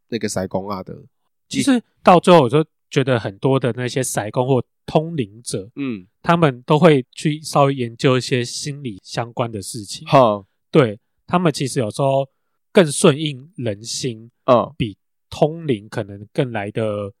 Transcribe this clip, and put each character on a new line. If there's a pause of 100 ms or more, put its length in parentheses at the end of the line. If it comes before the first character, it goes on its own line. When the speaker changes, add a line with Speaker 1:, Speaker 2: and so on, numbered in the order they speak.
Speaker 1:
那
个
塞
公
啊
的。 (560)
Speaker 2:
其
实 (220)
到
最
后，
我
就 (280)
觉
得
很
多
的
那
些
塞
公
或 (220)
通
灵
者，
Speaker 1:
嗯。 (160)
Speaker 2:
他
们
都
会
去
稍
微
研
究
一
些
心
理
相
关
的
事
情。
Speaker 1:
哈。 (240)
Speaker 2:
对， (260)
他
们
其
实
有
时
候 (420)
更
顺
应
人
心， (160)
Speaker 1:
嗯。
Speaker 2:
比 (320)
通
灵
可
能
更
来
得